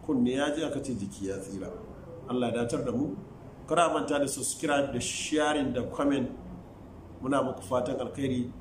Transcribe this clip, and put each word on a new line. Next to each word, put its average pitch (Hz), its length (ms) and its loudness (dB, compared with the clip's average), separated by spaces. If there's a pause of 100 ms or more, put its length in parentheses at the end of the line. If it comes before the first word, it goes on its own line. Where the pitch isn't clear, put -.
kunne 123 260 4
ya 143 240 2
ji, 160 80 0
aka 143 200 -2
ce 127 100 -4
jiki 98 360 -6
ya 98 100 -2
tsira. 92 320 -8 (580)
Allah 120 240 2
ya 120 120 0
datar 135 200 -2
da 120 60 0
mu. 143 240 0 (520)
Kar 160 120 4
a 165 140 6
manta 143 260 2
da 139 80 4
subscribe, 143 680 2
da 123 60 0
sharing, 147 760 2
da 123 160 2
comment. 143 400 2 (960)
Muna 135 180 4
muku 131 220 -2
fatan 127 360 2
alkhairi. 127 600 -2